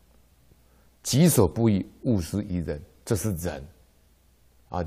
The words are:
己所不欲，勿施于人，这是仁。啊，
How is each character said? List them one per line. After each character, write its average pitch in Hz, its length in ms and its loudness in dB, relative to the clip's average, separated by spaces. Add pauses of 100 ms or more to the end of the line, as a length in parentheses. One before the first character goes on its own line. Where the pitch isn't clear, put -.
(1000)
己 156 280 4
所 98 180 6
不 117 220 0
欲， 95 160 0 (160)
勿 113 180 0
施 95 240 -4
于 90 180 -4
人， 76 200 -8 (240)
这 117 100 -2
是 107 200 -2
仁。 78 280 -8 (1040)
啊， 90 200 -6